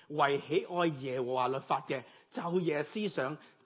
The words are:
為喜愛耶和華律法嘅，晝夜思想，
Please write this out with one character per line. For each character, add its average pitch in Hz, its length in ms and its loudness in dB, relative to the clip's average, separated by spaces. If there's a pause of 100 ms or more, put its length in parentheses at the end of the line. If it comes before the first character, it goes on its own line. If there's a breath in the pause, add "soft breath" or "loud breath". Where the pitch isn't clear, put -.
為 143 320 4
喜 147 240 0
愛 175 220 2 (120)
耶 131 220 -4
和 127 140 0
華 127 140 2
律 131 120 0
法 139 260 -2
嘅， 131 160 -4 (300 loud breath)
晝 175 260 0
夜 156 240 2
思 214 260 -4
想， 147 280 -2 (300 loud breath)